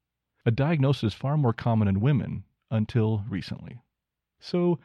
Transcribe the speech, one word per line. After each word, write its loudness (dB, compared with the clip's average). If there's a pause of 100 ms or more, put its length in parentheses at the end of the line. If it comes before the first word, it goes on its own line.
(440)
a 0
diagnosis 2
far -2
more 2
common 0
in 2
women 0 (260)
until 0
recently. -10 (560)
So 0